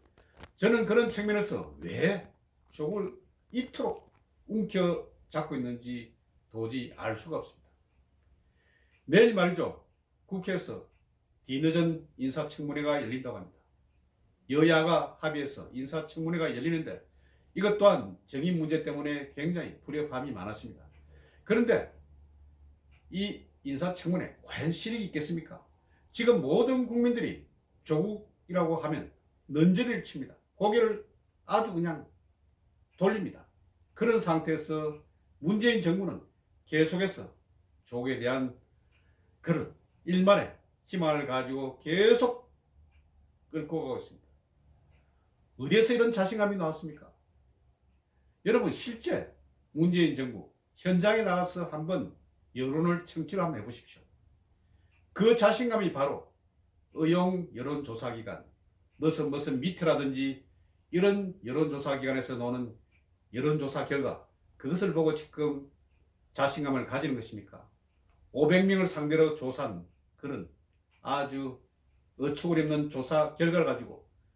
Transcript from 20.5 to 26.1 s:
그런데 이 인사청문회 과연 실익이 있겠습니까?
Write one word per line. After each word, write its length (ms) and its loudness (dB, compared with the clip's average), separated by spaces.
그런데 480 2
이 340 -6
인사청문회 800 -4
과연 280 -4
실익이 340 -6
있겠습니까? 600 -8